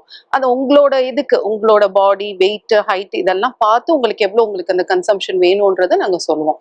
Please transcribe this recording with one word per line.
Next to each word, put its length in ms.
அது 300
உங்களோட 360
இதுக்கு, 640
உங்களோட 360
பாடி, 460
வெயிட், 360
ஹைட் 400
இதெல்லாம் 440
பார்த்து 360
உங்களுக்கு 300
எவ்வளவு 240
உங்களுக்கு 300
அந்த 60
கன்சம்ப்ஷன் 540
வேணும்ன்றதை 580
நாங்க 220
சொல்லுவோம். 420